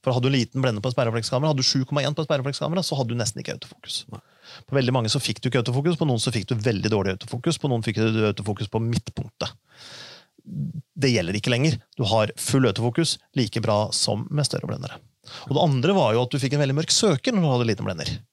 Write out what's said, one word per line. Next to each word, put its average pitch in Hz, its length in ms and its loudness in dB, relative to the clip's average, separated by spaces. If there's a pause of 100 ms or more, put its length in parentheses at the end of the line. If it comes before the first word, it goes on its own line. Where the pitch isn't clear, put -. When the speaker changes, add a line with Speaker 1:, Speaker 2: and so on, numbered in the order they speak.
Speaker 1:
For 127 100 2
hadde 127 140 2
du - 20 4
en 139 60 2
liten 131 260 0
blender 113 220 0
på 127 60 0
et 120 40 -6
speilreflekskamera, 123 560 0
hadde 135 140 0
du - 20 2
sju 135 220 2
komma 143 160 0
en 147 100 0
på 165 80 -2
et 151 60 -4
speilreflekskamera, 147 580 -2
så 139 120 -2
hadde 120 160 0
du 120 40 -2
nesten 113 220 -4
ikke - 160 -8
autofokus. - 460 -12 (100)
Speaker 2:
Nei. - 80 -16 (480)
Speaker 1:
På 135 80 -2
veldig 127 180 2
mange 113 180 2
så - 80 0
fikk - 220 -4
du 131 60 0
ikke 120 140 2
autofokus, 143 360 0
på 165 100 2
noen 120 140 2
så 123 120 -2
fikk 101 180 -2
du - 80 0
veldig 104 320 0
dårlig 98 240 2
autofokus, - 440 -4
på 143 120 -2
noen 113 120 0
fikk 107 200 -2
du 110 240 2
autofokus 101 440 -4
på 110 120 0
midtpunktet. - 720 -6 (880)
Det 143 680 -4
gjelder 95 240 0
ikke 123 160 0
lenger. 127 280 2 (180)
Du 123 100 0
har 107 220 4 (100)
full 131 280 4
autofokus, 117 480 0 (200)
like 117 280 0
bra 107 320 2
som 107 340 -2
med 143 180 0
større - 220 -4
blendere. - 300 -8 (480)
Og 131 100 0
det 151 60 6
andre 147 320 4
var 117 200 4
jo 123 80 4
at 113 80 -4
du 147 80 -2
fikk 131 160 0
en 147 60 2
veldig 139 160 2
mørk 165 160 0
søker 220 420 2
når 180 80 4
du 147 80 4
hadde 120 160 2
liten 101 200 -2
blender. 85 240 -6 (200)